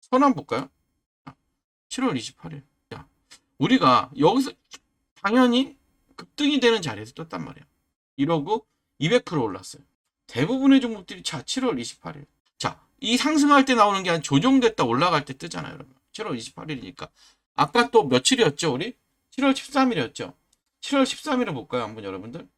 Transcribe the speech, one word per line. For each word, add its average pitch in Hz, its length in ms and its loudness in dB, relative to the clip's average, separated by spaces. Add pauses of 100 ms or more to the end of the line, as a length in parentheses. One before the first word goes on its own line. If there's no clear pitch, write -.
선원 262 340 2
볼까요? 135 340 -6 (560)
자, - 100 -20 (540)
칠월 247 280 -2
이십팔일. 143 480 -12 (260)
자, 110 160 -18 (520)
우리가 160 600 4
여기서 240 320 2 (720)
당연히 247 560 2 (400)
급등이 294 420 -2
되는 226 240 2
자리에서 110 300 -10
떴단 - 320 -12
말이에요. - 200 -20 (520)
이러고 160 500 -2 (320)
이백 214 260 2
프로 147 200 -2
올랐어요. 95 380 -10 (440)
대부분의 262 540 4
종목들이, 208 420 -10
자, 139 200 -8
칠월 247 360 -4
이십팔일. 139 480 -14 (320)
자, - 260 -6 (140)
이 226 180 0
상승할 285 480 4
때 262 100 2
나오는 208 280 4
게 180 80 -2
아니라 165 120 0
조정됐다 226 640 2
올라갈 143 400 0
때 127 100 -14
뜨잖아요, 165 400 -12
여러분. - 200 -20 (160)
칠월 - 260 -8
이십팔일이니까. 117 720 -12 (460)
아까 233 360 0
또 220 140 4
며칠이었죠, 147 680 2
우리? 175 240 -6 (340)
칠월 269 240 2
십삼일이었죠. 226 800 -2 (460)
칠월 269 260 2
십삼일을 254 480 -4
볼까요, 123 300 -6
한번, 110 180 -12
여러분들? 101 560 -12